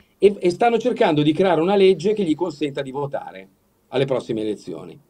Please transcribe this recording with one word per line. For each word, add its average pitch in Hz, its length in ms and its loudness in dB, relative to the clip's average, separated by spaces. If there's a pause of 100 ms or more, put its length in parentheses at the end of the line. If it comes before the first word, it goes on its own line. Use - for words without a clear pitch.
(180)
e, 202 220 4
e 180 100 0
stanno 233 280 2
cercando 214 440 2
di 147 120 2
creare 175 280 2
una 185 140 0
legge 190 380 4
che 208 100 -2
gli 156 120 0
consenta 151 460 -6
di 127 100 -10
votare 98 560 -8 (420)
alle 135 160 0
prossime 120 360 -4
elezioni. 90 580 -10 (100)